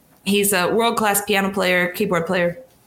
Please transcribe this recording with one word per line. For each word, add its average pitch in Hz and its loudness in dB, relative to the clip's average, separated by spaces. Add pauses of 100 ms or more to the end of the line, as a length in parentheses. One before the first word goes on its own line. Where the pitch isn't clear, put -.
(240)
He's 196 2
a 180 2
world-class 220 0
piano 196 0
player, 180 0
keyboard 180 -2
player. 175 -2 (280)